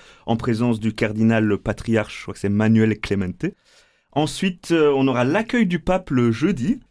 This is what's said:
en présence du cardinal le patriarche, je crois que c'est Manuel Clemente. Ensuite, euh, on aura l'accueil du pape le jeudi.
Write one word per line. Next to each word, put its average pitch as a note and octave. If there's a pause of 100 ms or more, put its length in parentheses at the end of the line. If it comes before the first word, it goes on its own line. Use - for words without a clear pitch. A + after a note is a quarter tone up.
(240)
en A2+
présence A2+
du A2
cardinal A2
le G2+
patriarche, A2
je -
crois -
que -
c'est G2
Manuel A2
Clemente. F#2+ (680)
Ensuite, E3
euh, D3+
on C3+
aura B2
l'accueil A3
du F3
pape F#3
le A#2+
jeudi. D3+ (100)